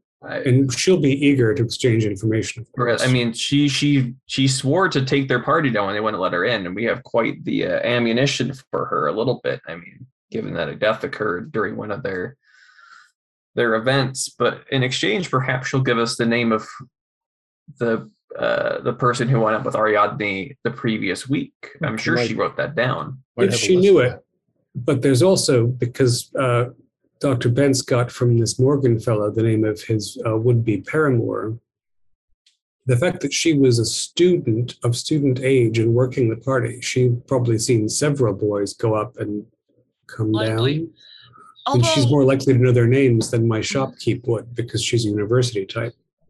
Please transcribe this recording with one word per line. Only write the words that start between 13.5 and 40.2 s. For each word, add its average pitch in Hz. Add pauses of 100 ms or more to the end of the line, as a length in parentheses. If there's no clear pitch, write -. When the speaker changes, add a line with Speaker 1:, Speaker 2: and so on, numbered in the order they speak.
Speaker 1:
their 117
events, 131
but -
in 135
exchange, 170
perhaps 131
she'll 135
give 123
us 117
the 120
name 117
of 110 (1120)
the, 117 (300)
uh, -
the 123
person 120
who 123
went 110
up -
with -
Ariadne 104
the 117
previous 107
week. 156 (280)
I'm 117
Speaker 3:
She -
Speaker 1:
sure -
Speaker 3:
might 120
Speaker 1:
she 104
wrote 101
that -
down. 113 (200)
Speaker 3:
might 117
Speaker 2:
If -
Speaker 3:
have 117
a -
Speaker 2:
she 185
Speaker 3:
list 180
Speaker 2:
knew 190
Speaker 3:
of 123
Speaker 2:
it, 123
Speaker 3:
that. - (600)
Speaker 2:
but 127
there's 139
also, 151
because, 123
uh, 120 (520)
Doctor 123
Bentz 135
got 123
from 120
this 110
Morgan 127
fellow 104
the 110
name 110
of 107
his, 107 (100)
uh, 110
would-be 113
paramour, 113 (1300)
the 127
fact 180
that 139
she -
was 135
a 113
student 120
of 120
student 139
age 127
and 117
working 123
the 110
party, 117
she'd 123
probably 120
seen 107
several 139
boys 101
go 110
up 107
and 104 (640)
come 107